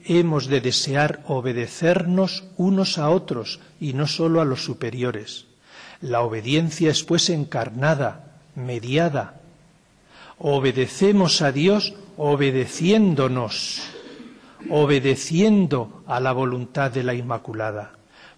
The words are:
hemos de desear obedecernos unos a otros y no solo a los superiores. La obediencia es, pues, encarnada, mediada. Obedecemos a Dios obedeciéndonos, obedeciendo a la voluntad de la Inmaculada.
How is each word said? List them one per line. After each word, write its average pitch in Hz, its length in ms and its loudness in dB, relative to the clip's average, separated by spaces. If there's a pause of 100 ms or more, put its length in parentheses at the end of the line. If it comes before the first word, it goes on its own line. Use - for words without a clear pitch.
hemos 160 440 2
de 139 120 2
desear 135 680 0
obedecernos 165 1160 0 (140)
unos 190 400 2
a 151 120 0
otros 160 500 -2 (200)
y 143 140 -4
no 143 140 0
solo 165 340 2
a 156 40 2
los 131 200 -2
superiores. 120 800 -6 (560)
La 120 200 0
obediencia 147 680 0
es, - 140 0
pues, 170 260 0
encarnada, 139 1120 -2 (160)
mediada. 127 840 -2 (1000)
Obedecemos 143 1040 2
a 139 80 4
Dios 196 420 2 (240)
obedeciéndonos, 143 1600 2 (880)
obedeciendo 147 1400 2
a 127 120 -2
la 131 120 0
voluntad 127 600 -2
de 127 120 -2
la 123 100 0
Inmaculada. 110 800 -6 (440)